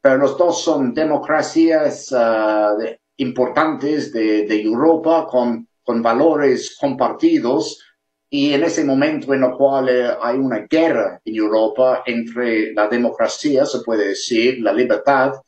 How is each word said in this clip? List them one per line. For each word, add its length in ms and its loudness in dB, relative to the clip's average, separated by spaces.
pero 160 4
los 180 0
dos 280 0
son 320 0
democracias, 1200 0
ah, 640 2
de, 220 -8
importantes 920 -2
de, 360 0
de 160 0
Europa, 640 2
con, 380 -2
con 180 -2
valores 760 2
compartidos, 1040 0
y 200 0
en 100 2
ese 220 -2
momento 480 0
en 100 0
el 80 0
cual, 380 2
eh, 200 2
hay 160 -2
una 220 -2
guerra 680 0
en 100 -8
Europa 720 0
entre 680 -2
la 140 0
democracia, 760 0
se 160 -4
puede 260 0
decir, 540 0
la 100 0
libertad 600 2